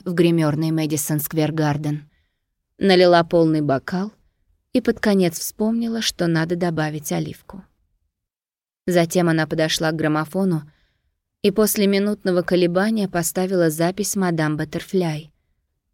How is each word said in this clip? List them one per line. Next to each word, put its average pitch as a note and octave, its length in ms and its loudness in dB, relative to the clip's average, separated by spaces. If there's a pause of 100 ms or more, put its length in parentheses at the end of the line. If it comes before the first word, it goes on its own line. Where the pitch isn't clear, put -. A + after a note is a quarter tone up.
в F#3 80 -6
гримерной D#3+ 580 2
Мэдисон D#3 500 -2
Сквер D3+ 320 -2
Гарден, D3+ 580 -2 (640)
налила F3+ 480 6
полный E3 380 2
бокал E3 500 -2 (640)
и B3+ 80 0
под A3+ 180 -2
конец F#3 380 2
вспомнила, A3+ 640 -4
что - 240 -2
надо E3 300 0
добавить D#3 560 -4
оливку. E3 520 -8 (1200)
Затем E3+ 440 2
она D#3+ 160 0
подошла D#3+ 440 -2
к D#3+ 60 -2
граммофону D#3 720 -2 (720)
и G#3 100 2
после G#3 360 2
минутного G3 560 0
колебания F#3 640 0
поставила F3+ 600 0
запись F3 460 -2
«Мадам D#3+ 400 0
Баттерфляй», D#3+ 760 -4 (600)